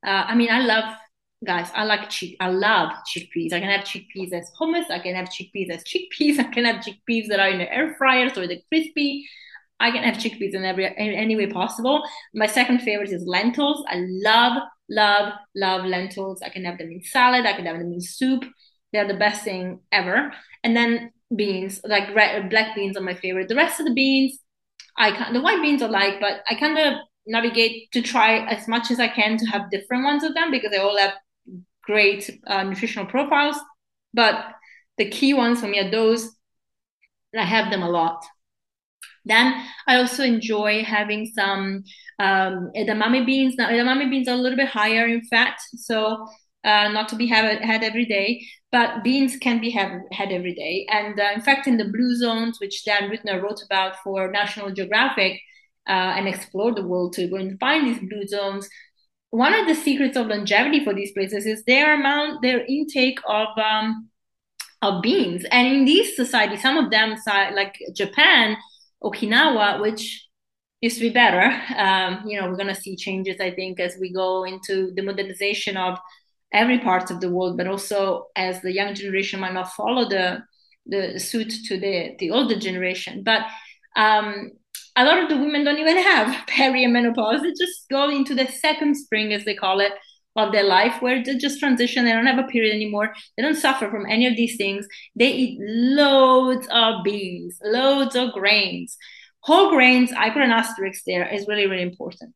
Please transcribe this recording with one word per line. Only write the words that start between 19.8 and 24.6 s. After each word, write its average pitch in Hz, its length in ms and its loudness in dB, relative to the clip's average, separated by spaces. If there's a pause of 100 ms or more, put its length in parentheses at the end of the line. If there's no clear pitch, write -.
ever. 208 400 0 (320)
And 233 140 4
then 233 340 0 (240)
beans, 196 480 -4
like, 202 300 0
red, 208 380 2
black 220 240 0
beans 196 200 -4
are 190 60 -8
my 185 140 -6
favorite. 185 320 -6
The 226 80 -2
rest 330 240 2
of 311 80 -2
the 247 60 0
beans, 269 440 2 (580)